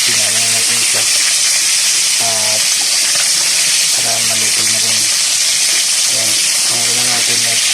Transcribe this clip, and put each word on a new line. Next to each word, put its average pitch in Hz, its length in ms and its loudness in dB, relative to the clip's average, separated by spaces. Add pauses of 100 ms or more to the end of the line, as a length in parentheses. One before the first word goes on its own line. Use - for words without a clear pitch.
Sinala - 380 0 (100)
natin - 320 0
siya. - 200 0 (1200)
At - 340 0 (1300)
para - 240 0
maluto - 480 0
na - 160 0
rin. - 160 0 (1120)
Ayan, - 200 0 (440)
hanguin - 240 0
na - 80 0
natin - 400 0
at - 140 0 (120)